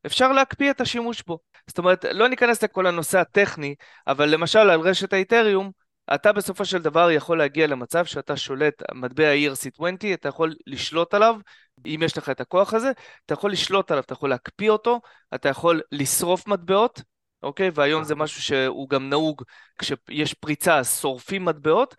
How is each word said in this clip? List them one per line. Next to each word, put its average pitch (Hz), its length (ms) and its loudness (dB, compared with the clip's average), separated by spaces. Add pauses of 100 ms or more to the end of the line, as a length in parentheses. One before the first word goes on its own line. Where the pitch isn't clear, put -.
אפשר 254 260 2
להקפיא 269 400 0
את 269 100 -4
השימוש 233 420 -6
בו. 165 160 -10 (280)
זאת - 100 -12
אומרת, 180 280 2
לא 214 220 2
ניכנס 240 360 0
לכל 185 240 -2
הנושא 175 320 0
הטכני, 160 560 0 (320)
אבל 143 220 2
למשל 160 300 4
על 185 200 6
רשת 190 340 0
האתריום, 196 580 2 (440)
אתה 208 180 4
בסופו 202 320 -4
של 180 160 -2
דבר 165 300 4
יכול 160 260 0
להגיע 151 300 2
למצב 143 380 -2
שאתה 143 320 -8
שולט, 147 460 -4 (100)
מטבע 131 400 0
E 143 180 2
R 135 40 -10
C - 260 -10
twenty, 185 320 -4
אתה 151 160 -6
יכול 160 260 -2 (120)
לשלוט 156 460 -4
עליו, 220 220 4 (500)
אם 156 180 -8
יש 160 140 -2
לך 147 120 -8
את 131 120 -6
הכוח 180 320 0
הזה, 240 180 0 (340)
אתה 156 80 -6
יכול 202 180 -2
לשלוט 185 400 -2
עליו, 139 120 0
אתה - 100 -12
יכול 143 160 -6
להקפיא 185 400 -2
אותו, 226 320 0 (340)
אתה 139 140 0
יכול 156 320 2 (100)
לשרוף 170 560 -2
מטבעות, 196 540 0 (420)
אוקיי? 180 300 -4
והיום 151 300 0
זה 147 120 -4
משהו 151 260 -6
שהוא 135 480 -2
גם 135 200 -2
נהוג, 151 340 -2 (340)
כשיש 147 560 -6
פריצה, 151 440 0
אז - 220 -2
שורפים 160 460 -6
מטבעות. 156 540 0